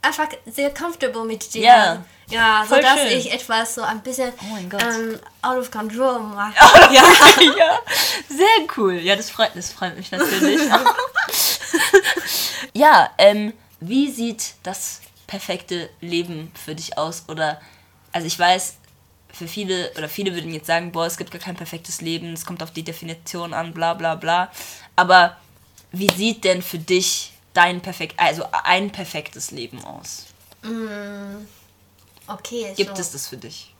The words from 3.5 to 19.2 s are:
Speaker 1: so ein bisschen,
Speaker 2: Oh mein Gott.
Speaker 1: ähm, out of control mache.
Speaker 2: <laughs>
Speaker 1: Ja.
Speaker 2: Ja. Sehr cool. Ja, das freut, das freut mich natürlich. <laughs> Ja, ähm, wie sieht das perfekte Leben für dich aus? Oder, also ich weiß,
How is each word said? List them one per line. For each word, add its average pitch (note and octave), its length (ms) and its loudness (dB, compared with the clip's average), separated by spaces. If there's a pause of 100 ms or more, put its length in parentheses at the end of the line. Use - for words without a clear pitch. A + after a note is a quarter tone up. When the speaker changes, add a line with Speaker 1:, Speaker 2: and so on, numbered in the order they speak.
Speaker 1:
so A#3 80 -8
ein A3 200 -6
bisschen, B3+ 380 -6
Speaker 2:
Oh G#3+ 140 -12
mein F#3 160 -10
Gott. G3+ 120 -4
Speaker 1:
ähm, A3+ 360 -4 (240)
out B3+ 160 -2
of B3 120 -8
control A#3 500 -4
mache. G#3 340 -8
Speaker 2:
<laughs> C#4 380 10
Speaker 1:
Ja. C4 100 10 (540)
Speaker 2:
Ja. E4+ 220 4 (500)
Sehr E4+ 380 4 (100)
cool. G3 180 0
Ja, F3 220 0
das A3 140 -8
freut, - 240 0
das - 180 -12
freut E3+ 240 -8
mich F#3 140 -14
natürlich. G3 560 2
<laughs> B3 40 -2 (2000)
Ja, B3 440 6
ähm, G#3 340 6 (280)
wie C4 300 0
sieht A3+ 520 -8
das - 380 -10 (260)
perfekte F3+ 640 -8 (100)
Leben E3+ 520 -6 (120)
für D3+ 100 -12
dich D#3+ 240 -12
aus? E3 300 -6
Oder, D#3 320 -4 (520)
also F3 140 -6
ich E3+ 120 -8
weiß, F3+ 360 2 (580)